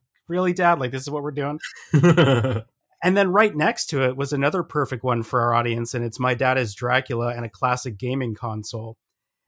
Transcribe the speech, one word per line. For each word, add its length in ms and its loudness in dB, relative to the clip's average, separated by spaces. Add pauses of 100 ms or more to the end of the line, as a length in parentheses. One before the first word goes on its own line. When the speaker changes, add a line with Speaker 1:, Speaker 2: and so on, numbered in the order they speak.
(280)
Speaker 1:
"Really, 240 0
Dad? 280 2
Like, 120 -4
this 120 -6
is 60 -8
what 140 -6
we're 80 -6
doing?" 280 -4 (340)
Speaker 2:
<laughs> 680 4 (380)
Speaker 1:
And 140 2
then 160 4
right 240 4
next 360 0
to 120 0
it 140 0
was 160 -4
another 280 0
perfect 440 -4
one 180 0
for 160 -2
our 140 2
audience, 400 0
and 100 -2
it's 160 -6
"My 140 2
Dad 240 2
is 180 -2
Dracula" 580 -2
and 120 -8
a 40 -8
classic 480 -2
gaming 380 -4
console. 640 -8 (500)